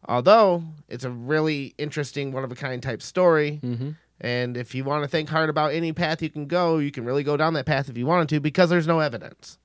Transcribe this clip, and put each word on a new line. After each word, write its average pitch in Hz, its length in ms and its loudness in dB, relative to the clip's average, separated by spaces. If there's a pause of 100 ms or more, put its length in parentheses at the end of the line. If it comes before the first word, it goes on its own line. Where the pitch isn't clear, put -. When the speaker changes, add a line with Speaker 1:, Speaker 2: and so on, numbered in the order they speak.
Speaker 1:
Although, 175 580 6 (260)
it's 123 160 -8
a 127 40 -4
really 139 680 -2
interesting, 143 540 -6
one-of-a-kind 131 520 -6
type 123 180 -6
story. 151 600 2
Speaker 2:
Mm-hmm. 123 280 -4 (300)
Speaker 1:
And 123 360 -2
if 123 180 -10
you 131 80 -4
wanna 143 240 -2
think 156 220 -2
hard 156 200 0
about 151 240 0
any 165 200 -2
path 160 280 -2
you 160 80 -4
can 151 160 -8
go, 165 320 2
you 143 140 0
can 117 140 -8
really 139 180 0
go 147 140 0
down 160 160 2
that 139 120 -2
path 139 240 0
if 120 80 -8
you 120 80 -2
wanted 160 240 2
to, 151 100 2
because 151 300 4
there's 170 180 4
no 165 120 4
evidence. - 640 -6